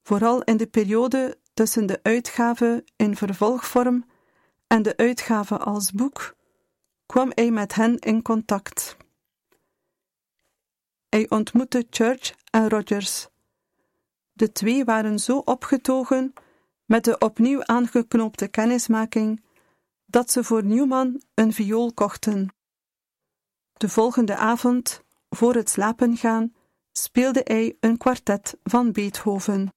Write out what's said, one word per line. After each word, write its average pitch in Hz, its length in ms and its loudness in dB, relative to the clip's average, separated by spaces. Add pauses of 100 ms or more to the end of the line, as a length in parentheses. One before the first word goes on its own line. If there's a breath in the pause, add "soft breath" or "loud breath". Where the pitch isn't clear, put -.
Vooral 233 420 2
in 226 140 2
de 220 100 -2
periode 240 680 0 (160)
tussen 220 320 0
de 190 180 -4
uitgave 233 800 0 (120)
in 208 200 0
vervolgvorm 247 920 0 (640)
en 220 140 4
de 208 160 0
uitgave 220 600 0
als 202 340 -4
boek 247 440 -4 (720)
kwam 254 280 0
hij 233 180 2
met 208 240 -4
hen 226 240 2
in 220 220 0
contact. - 760 -4 (2000)
Hij 214 200 0
ontmoette 233 600 0
Church 247 440 -2 (160)
en 220 200 2
Rogers. 202 580 -4 (1040)
De 214 200 0
twee 240 340 0
waren 214 340 0
zo 254 180 0
opgetogen 262 960 0 (520 soft breath)
met 226 180 2
de 226 140 0
opnieuw 233 460 2
aangeknoopte 233 840 0
kennismaking 220 960 0 (600)
dat 240 260 0
ze 240 120 0
voor 220 200 0
Newman 262 580 0 (120)
een 220 200 2
viool 226 400 -2
kochten. 202 600 -4 (1200)
De 208 160 -2
volgende 226 460 2
avond, 240 680 0 (260)
voor 240 240 2
het 220 160 0
slapen 226 480 0
gaan, 226 360 -2 (380)
speelde 254 520 0
hij 226 360 -2
een 233 180 2
kwartet - 680 -2
van 240 280 2
Beethoven. 196 840 -4